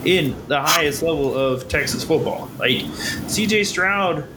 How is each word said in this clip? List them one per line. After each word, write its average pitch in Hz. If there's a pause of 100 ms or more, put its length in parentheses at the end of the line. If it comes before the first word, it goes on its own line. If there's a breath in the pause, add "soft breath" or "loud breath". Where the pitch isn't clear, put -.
in 156 (120)
the 143
highest 151
level 143
of 131
Texas 139
football. -
Like, 117 (440 loud breath)
C 214
J 208
Stroud 185 (100)